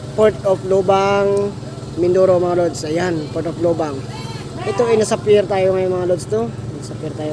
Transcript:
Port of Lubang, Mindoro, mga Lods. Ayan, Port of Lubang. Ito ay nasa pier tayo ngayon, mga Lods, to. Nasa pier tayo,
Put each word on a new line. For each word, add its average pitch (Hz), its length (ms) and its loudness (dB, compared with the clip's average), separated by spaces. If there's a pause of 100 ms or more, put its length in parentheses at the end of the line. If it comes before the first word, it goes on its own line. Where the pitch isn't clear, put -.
(180)
Port 214 240 4
of 190 240 0
Lubang, 202 880 2 (460)
Mindoro, 180 400 4
mga 175 180 0
Lods. 170 300 0
Ayan, 170 260 0 (160)
Port 165 160 -4
of 156 160 -6
Lubang. 160 320 0 (720)
Ito 403 220 0
ay 226 100 4
nasa 214 220 2
pier 208 260 4
tayo 190 300 2
ngayon, 185 160 0
mga 180 180 0
Lods, 170 160 -2
to. 226 240 -2
Nasa - 480 -10
pier 151 160 -8
tayo, 151 180 -6